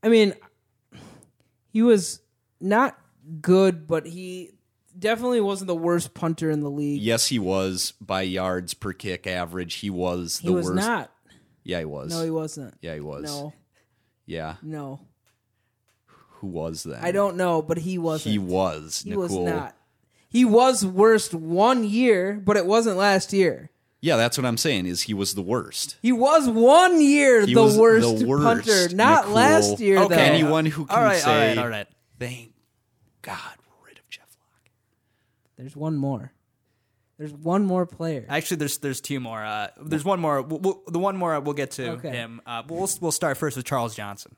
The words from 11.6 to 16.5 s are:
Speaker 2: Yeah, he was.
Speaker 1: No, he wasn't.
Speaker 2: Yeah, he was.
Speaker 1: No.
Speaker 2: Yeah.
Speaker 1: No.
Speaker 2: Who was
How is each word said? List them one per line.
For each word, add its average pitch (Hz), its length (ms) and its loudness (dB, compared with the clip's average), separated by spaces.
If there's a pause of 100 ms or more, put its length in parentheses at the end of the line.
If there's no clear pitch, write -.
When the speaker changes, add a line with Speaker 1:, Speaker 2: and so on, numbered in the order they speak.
Speaker 2:
Yeah, 87 160 -6
he 80 40 -8
was. 73 260 -10
Speaker 1:
No, 165 140 -6
he 165 60 -4
wasn't. 156 500 -10
Speaker 2:
Yeah, 82 140 -10
he 76 60 -12
was. 73 240 -12
Speaker 1:
No. 147 280 -12 (760)
Speaker 2:
Yeah. 80 360 -10
Speaker 1:
No. 147 380 -14 (1400)
Speaker 2:
Who 101 60 -12
was 82 380 -10